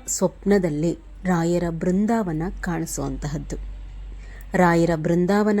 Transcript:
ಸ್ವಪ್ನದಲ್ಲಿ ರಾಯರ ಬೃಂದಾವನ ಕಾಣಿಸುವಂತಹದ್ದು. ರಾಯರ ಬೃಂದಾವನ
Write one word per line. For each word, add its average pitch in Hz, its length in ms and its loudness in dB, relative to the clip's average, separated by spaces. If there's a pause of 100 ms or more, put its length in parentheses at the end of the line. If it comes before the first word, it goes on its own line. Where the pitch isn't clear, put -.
ಸ್ವಪ್ನದಲ್ಲಿ 170 920 0 (260)
ರಾಯರ 175 460 2
ಬೃಂದಾವನ 180 720 0 (180)
ಕಾಣಿಸುವಂತಹದ್ದು. 151 960 -4 (1000)
ರಾಯರ 170 420 6
ಬೃಂದಾವನ 180 640 2